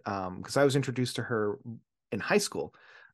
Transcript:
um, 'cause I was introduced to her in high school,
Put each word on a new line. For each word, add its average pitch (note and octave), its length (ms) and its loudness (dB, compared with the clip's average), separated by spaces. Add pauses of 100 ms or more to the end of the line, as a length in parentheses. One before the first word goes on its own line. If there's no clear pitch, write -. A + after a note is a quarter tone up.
um, F#2+ 360 -4
'cause - 140 -4
I C#3 80 6
was C#3 120 6
introduced B2+ 400 0
to A#2+ 80 -4
her G#2+ 340 0 (540)
in A2 80 -2
high - 180 4
school, - 360 -4 (400)